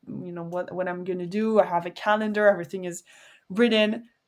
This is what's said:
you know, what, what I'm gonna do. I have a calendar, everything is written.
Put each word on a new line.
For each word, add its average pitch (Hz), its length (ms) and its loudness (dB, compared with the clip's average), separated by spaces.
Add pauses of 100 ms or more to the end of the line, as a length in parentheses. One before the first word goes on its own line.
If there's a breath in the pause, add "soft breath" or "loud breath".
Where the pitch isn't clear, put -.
you 180 240 -10
know, 170 120 -10
what, 180 300 -6
what 185 140 -4
I'm 180 160 -6
gonna 180 240 -4
do. 214 320 2
I 175 60 6
have 175 200 -2
a 175 60 -8
calendar, 208 560 2
everything 180 380 0
is 175 180 -10 (460 soft breath)
written. 220 580 2 (200)